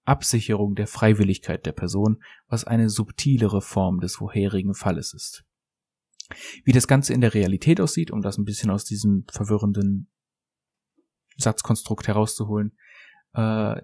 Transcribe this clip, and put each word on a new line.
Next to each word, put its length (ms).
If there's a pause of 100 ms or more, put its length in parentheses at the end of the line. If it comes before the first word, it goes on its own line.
Absicherung 720
der 120
Freiwilligkeit 760
der 60
Person, 500 (260)
was 180
eine 240
subtilere 720
Form 400
des 160
vorherigen 560
Falles 400
ist. 320 (1160)
Wie 100
das 140
Ganze 260
in 80
der 120
Realität 460
aussieht, 320
um 100
das 160
ein 80
bisschen 240
aus 140
diesem 480
verwirrenden 800 (1300)
Satzkonstrukt 680
herauszuholen, 680 (600)
äh, 500